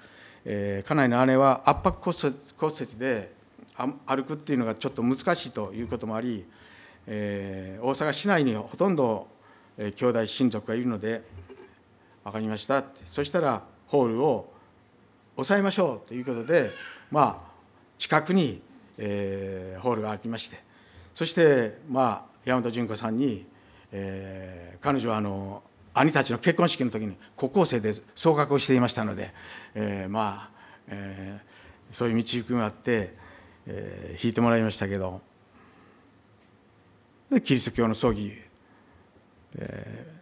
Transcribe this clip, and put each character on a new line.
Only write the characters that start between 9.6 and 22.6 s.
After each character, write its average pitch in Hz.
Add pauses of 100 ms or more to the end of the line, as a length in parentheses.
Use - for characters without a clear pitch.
え 107
ー、 101
兄 123
弟 113
親 127
族 104
が 113
い 123
る 123
の 110
で、 110 (1000)
「わ 101
か 107
り 110
ま 107
し -
た」 135
っ 135
て。 -
そ -
し 147
た 180
ら 127 (240)
ホ 143
ー 120
ル 113
を 123 (840)
抑 196
え -
ま 196
し 202
ょ 135
う -
と 113
い 123
う 123
こ 135
と 117
で、 143 (380)
ま 135
あ、 - (460)
近 -
く 175
に、 135 (360)
え 98
ー、 95
ホ 123
ー -
ル 110
が 107
あ 104
り 113
ま 113
し -
て、 - (560)
そ 165
し 160
て、 135 (120)
ま 123
あ、 - (100)
大 127